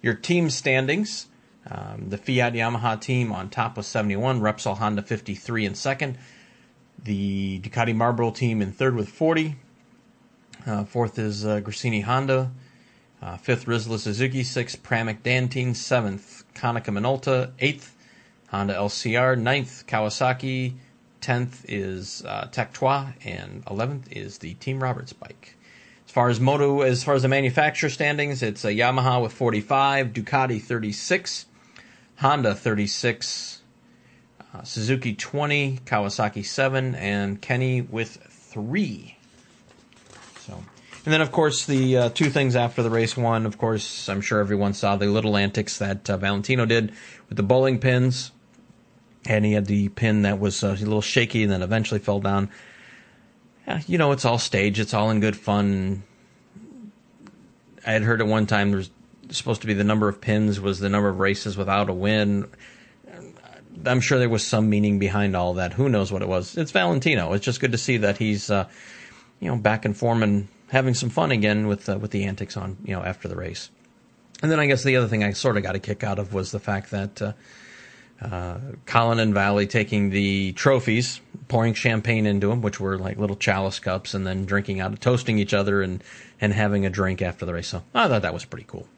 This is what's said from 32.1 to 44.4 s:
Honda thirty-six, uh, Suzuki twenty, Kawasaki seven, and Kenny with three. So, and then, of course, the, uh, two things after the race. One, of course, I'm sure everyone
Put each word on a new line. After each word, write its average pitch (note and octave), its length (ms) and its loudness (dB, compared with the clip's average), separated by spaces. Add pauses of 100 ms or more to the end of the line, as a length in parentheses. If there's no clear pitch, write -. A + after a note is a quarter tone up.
Honda C3+ 360 2
thirty-six, - 1120 -4 (880)
uh, - 80 -16
Suzuki A#2+ 540 -2
twenty, C#3+ 720 -2
Kawasaki G#2 600 -2
seven, C3 480 0
and G2+ 480 -2
Kenny B2+ 400 0
with A2+ 360 -6 (120)
three. A#2+ 880 -6 (1200)
So, F2 220 -14 (420)
and D3+ 80 4
then, D#3 80 4
of D3+ 100 0
course, D3+ 340 2
the, C3 320 4
uh, A#2+ 120 4
two D3 200 2
things C3 260 2
after A#2+ 280 2
the A2+ 80 2
race. A2+ 260 2
One, A2+ 300 2
of G#2 100 -6
course, - 500 -2
I'm G2 140 -2
sure G#2+ 180 0
everyone G2+ 340 2